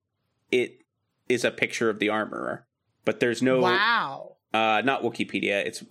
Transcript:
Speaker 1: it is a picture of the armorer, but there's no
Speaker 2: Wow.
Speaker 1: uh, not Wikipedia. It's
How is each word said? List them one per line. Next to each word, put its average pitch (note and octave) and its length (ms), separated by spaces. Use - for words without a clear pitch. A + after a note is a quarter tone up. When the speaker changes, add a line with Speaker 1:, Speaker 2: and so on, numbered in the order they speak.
Speaker 1:
it B2 260
is A#2+ 160
a A#2 80
picture A2+ 380
of G#2 100
the G#2+ 100
armorer, - 580
but A2+ 140
there's A#2+ 220
no C3 200
Speaker 2:
Wow. F#3 760
Speaker 1:
uh, A2 320
not C3+ 160
Wikipedia. G2+ 640
It's - 260